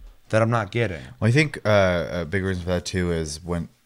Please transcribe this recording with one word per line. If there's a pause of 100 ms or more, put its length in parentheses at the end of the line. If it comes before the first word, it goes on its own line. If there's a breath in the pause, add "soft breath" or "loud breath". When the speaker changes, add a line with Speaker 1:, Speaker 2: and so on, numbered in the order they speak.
(300)
Speaker 1:
that
I'm
not
getting. (180)
Speaker 2:
Well,
I
think,
uh,
a
big
reason
for
that
too
is
when, (180)